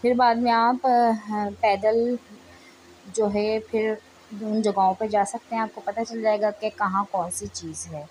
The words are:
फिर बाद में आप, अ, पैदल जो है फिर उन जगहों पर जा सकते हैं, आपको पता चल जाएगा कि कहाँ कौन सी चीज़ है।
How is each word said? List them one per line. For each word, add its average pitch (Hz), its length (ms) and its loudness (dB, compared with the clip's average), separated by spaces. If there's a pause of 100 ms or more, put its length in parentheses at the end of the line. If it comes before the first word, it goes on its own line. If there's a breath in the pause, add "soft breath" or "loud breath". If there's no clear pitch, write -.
फिर 247 140 4
बाद 233 220 4
में 240 140 2
आप, 240 340 2
अ, 214 640 2 (120)
पैदल 226 560 2 (880 loud breath)
जो 208 200 0
है 208 340 0
फिर 220 360 -2 (340)
उन 214 300 -4
जगहों 190 320 2
पर 220 140 -4
जा 202 180 4
सकते 233 280 -10
हैं, 226 80 -2
आपको 220 200 -8
पता 202 220 -4
चल 226 180 -8
जाएगा 214 300 2
कि 214 200 -6
कहाँ 202 400 -2
कौन 180 200 -2
सी 208 160 -10
चीज़ 165 400 -12
है। 151 220 -12